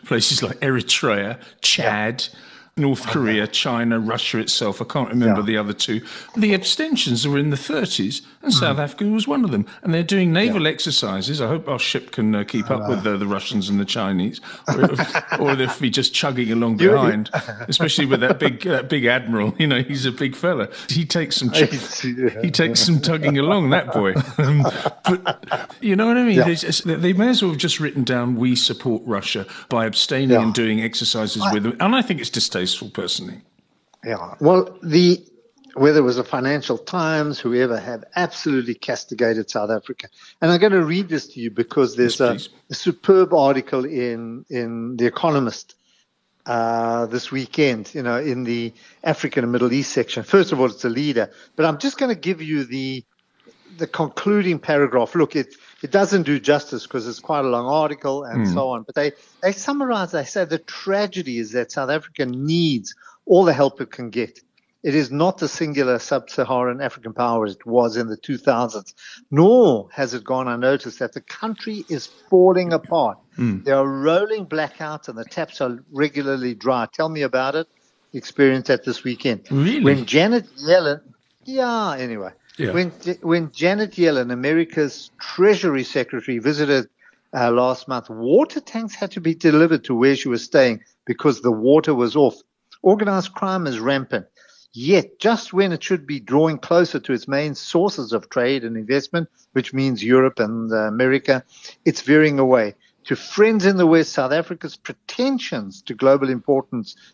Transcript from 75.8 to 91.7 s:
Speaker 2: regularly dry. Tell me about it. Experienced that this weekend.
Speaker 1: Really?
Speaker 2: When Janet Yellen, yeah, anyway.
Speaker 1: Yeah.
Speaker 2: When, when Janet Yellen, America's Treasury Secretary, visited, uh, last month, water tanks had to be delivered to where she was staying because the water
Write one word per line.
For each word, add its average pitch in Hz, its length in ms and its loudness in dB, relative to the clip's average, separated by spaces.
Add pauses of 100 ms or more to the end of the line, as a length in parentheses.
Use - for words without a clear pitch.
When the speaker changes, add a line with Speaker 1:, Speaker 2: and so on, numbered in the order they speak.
Speaker 2:
regularly 139 640 -2
dry. 120 360 -2
Tell 160 180 -2
me 156 120 -6
about 131 340 0
it. 160 120 -4 (460)
Experienced 131 540 2
that 127 160 2
this - 200 -6
weekend. 120 380 -4 (100)
Speaker 1:
Really? 185 320 2
Speaker 2:
When 139 220 4
Janet 196 420 2 (100)
Yellen, 151 440 4 (440)
yeah, 240 520 -2
anyway. 113 340 -8 (260)
Speaker 1:
Yeah. 135 160 -2
Speaker 2:
When, 180 160 0 (320)
when 165 300 0
Janet 196 400 -2
Yellen, 143 400 2
America's 151 800 -2 (100)
Treasury 180 640 2
Secretary, 120 560 -4
visited, 139 500 0 (460)
uh, 120 160 2
last 123 360 2
month, 127 220 -8
water 139 500 2
tanks 226 360 -10
had 196 160 -6
to 190 100 -10
be 165 140 0
delivered 160 500 4
to 127 100 -2
where 131 200 4
she - 120 -6
was 117 160 -2
staying 123 380 2 (240)
because 123 360 0
the 123 100 2
water 139 440 4